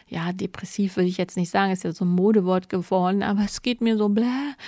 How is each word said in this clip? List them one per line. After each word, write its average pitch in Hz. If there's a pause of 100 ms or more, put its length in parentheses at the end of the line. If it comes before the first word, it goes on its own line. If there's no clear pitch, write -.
ja, 175
depressiv 190
würde 180
ich 185
jetzt 180
nicht 175
sagen, 196
ist 185
ja 170
so 185
ein 175
Modewort 185
geworden, 185
aber 202
es -
geht 247
mir 226
so 208
bläh. 247 (140)